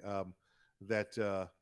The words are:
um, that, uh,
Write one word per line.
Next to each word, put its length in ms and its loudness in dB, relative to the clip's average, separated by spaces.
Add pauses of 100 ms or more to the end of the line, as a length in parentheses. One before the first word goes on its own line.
um, 280 -2 (500)
that, 360 0
uh, 280 2 (160)